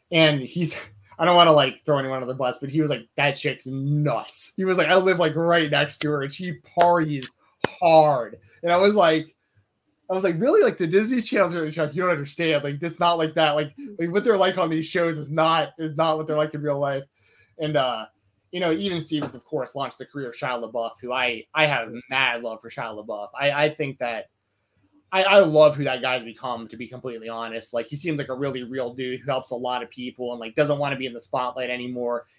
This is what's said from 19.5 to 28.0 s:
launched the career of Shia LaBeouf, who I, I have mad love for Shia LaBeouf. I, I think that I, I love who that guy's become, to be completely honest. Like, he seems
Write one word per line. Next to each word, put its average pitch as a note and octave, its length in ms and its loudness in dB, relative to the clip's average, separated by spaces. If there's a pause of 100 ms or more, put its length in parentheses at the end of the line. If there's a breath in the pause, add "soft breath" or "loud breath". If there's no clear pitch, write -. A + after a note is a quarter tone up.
launched C3+ 240 -6
the B2+ 80 -14
career C#3 220 -10
of A#2 60 -14
Shia B2+ 280 -6
LaBeouf, A2+ 380 -6
who B2 120 -8
I, B2 320 -2 (100)
I D#3 120 4
have B2 240 -2 (200)
mad B2+ 320 0
love A2+ 180 -8
for A#2 100 -18
Shia A2+ 240 -8
LaBeouf. G#2+ 340 -10 (100)
I, C#3 120 0 (140)
I D3+ 60 4
think C#3+ 280 -8
that A#2 280 -6 (840)
I, F#3+ 140 2
I G3 160 6
love D3+ 360 6
who C#3+ 80 -2
that C3 180 -2
guy's B2+ 220 -2
become, A#2 440 -10
to A2+ 80 -18
be A#2+ 100 -12
completely A2+ 420 -12
honest. A2+ 440 -10
Like, A#2 140 -4
he D3 100 -12
seems D3+ 220 -4